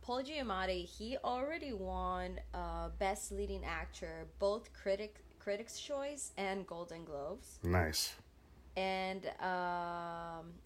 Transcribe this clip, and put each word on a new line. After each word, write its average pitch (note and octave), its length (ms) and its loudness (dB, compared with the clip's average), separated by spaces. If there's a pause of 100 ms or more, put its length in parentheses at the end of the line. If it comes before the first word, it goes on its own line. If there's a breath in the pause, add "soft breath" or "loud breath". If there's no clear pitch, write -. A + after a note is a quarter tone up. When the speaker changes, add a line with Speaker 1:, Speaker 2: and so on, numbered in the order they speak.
Speaker 1:
Paul B3 220 2
Giamatti, F#3+ 600 2
he A3+ 380 -2
already C#4 500 2
won, F#3 680 0 (140)
uh, E3+ 360 0 (100)
Best G3+ 320 2
Leading G3 340 -2
Actor, E3 640 -4 (120)
both G#3 340 4
critic, G#3 420 0 (240)
Critics' G3+ 400 -2
Choice C#4+ 580 -2
and F#3+ 280 2
Golden E3+ 400 -6
Globes. D#3 580 -6
Speaker 2:
Nice. F2 520 4 (600)
Speaker 1:
And, F#3+ 500 0 (140)
um, E3+ 1120 0 (120)